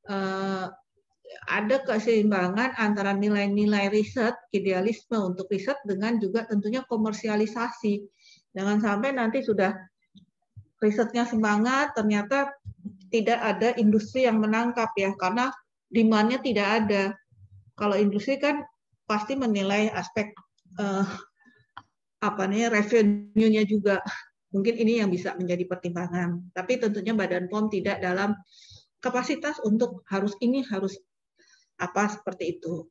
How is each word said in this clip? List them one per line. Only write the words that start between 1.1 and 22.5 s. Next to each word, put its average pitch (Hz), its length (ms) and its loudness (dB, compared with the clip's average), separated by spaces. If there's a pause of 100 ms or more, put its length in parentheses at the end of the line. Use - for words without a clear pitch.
ada 214 300 0 (100)
keseimbangan 214 880 2
antara 208 400 0
nilai-nilai 202 720 2
riset, 214 480 0 (160)
idealisme 196 640 -2
untuk 185 320 -2
riset, 202 400 -4
dengan 208 320 -2
juga 202 240 0
tentunya 220 420 -2
komersialisasi. 214 1160 -2 (480)
Jangan 208 320 0
sampai 226 320 0
nanti 233 240 0
sudah 202 320 0 (1120)
risetnya 233 400 2
semangat, 233 720 2
ternyata 214 560 0 (580)
tidak 226 300 2
ada 220 400 0
industri 220 480 4
yang 220 160 4
menangkap 233 500 0
ya, 196 220 0
karena 226 340 0 (380)
demand-nya 226 560 4
tidak 208 240 2 (160)
ada. 202 200 2 (760)
Kalau 208 160 0
industri 208 400 2
kan 285 300 -2 (420)
pasti 214 320 -2
menilai 208 520 2
aspek, 208 440 -6 (480)
eh, 196 240 0 (1160)
apa 202 240 -2
nih, 220 240 0